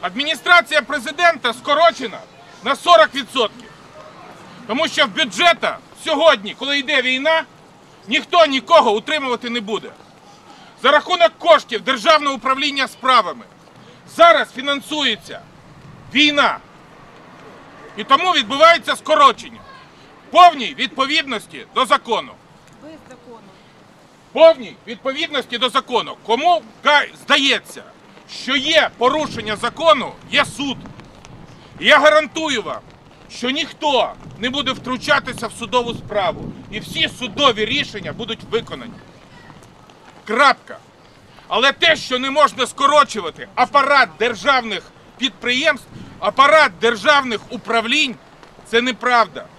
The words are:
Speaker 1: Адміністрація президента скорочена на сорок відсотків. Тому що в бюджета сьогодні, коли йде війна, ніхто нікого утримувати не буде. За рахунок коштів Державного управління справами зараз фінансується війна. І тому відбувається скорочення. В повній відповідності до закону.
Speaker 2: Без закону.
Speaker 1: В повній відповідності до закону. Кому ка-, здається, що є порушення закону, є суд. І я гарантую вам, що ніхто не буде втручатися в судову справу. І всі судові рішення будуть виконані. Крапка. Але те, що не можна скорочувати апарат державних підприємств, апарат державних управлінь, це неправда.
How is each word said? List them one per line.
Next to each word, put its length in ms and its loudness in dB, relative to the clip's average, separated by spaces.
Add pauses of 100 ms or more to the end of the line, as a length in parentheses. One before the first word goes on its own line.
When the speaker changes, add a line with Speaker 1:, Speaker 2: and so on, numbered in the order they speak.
Speaker 1:
Адміністрація 800 0
президента 720 -2
скорочена 640 0 (440)
на 120 -2
сорок 400 4
відсотків. 480 -4 (1040)
Тому 200 -4
що 180 0
в 40 -8
бюджета 680 -2 (280)
сьогодні, 540 2
коли 200 -4
йде 220 -2
війна, 420 0 (640)
ніхто 380 2
нікого 500 2
утримувати 540 -6
не 120 -6
буде. 280 -8 (920)
За 80 4
рахунок 480 2
коштів 420 2
Державного 540 0
управління 520 -4
справами 580 -2 (680)
зараз 400 6
фінансується 840 -6 (760)
війна. 440 2 (1400)
І 60 -10
тому 280 2
відбувається 640 2
скорочення. 640 2 (680)
В 40 -18
повній 480 6
відповідності 880 -4 (100)
до 100 2
закону. 460 -2 (520)
Speaker 2:
Без 80 -20 (180)
закону. 300 -20 (880)
Speaker 1:
В 40 -20
повній 420 4 (120)
відповідності 680 -8
до 120 -2
закону. 560 -4
Кому 360 0 (220)
ка-, 240 2 (180)
здається, 580 -2 (600)
що 120 -4
є 420 0
порушення 580 -2
закону, 560 0 (200)
є 140 0
суд. 320 -8 (1000)
І 60 -6
я 140 6
гарантую 640 2
вам, 160 -10 (520)
що 180 -6
ніхто 640 -2 (240)
не 120 -4
буде 220 -4
втручатися 760 -4
в 120 -8
судову 340 -2
справу. 580 -6 (200)
І 80 -10
всі 300 -4 (100)
судові 460 0
рішення 480 -6
будуть 380 -12
виконані. 420 -8 (1300)
Крапка. 500 0 (720)
Але 240 0
те, 240 0
що 240 -6
не 100 -6
можна 380 0
скорочувати 880 -2
апарат 540 2 (100)
державних 640 -2 (340)
підприємств, 720 -4 (320)
апарат 520 4 (100)
державних 580 0 (100)
управлінь, 680 -4 (540)
це 120 2
неправда. 640 -2 (140)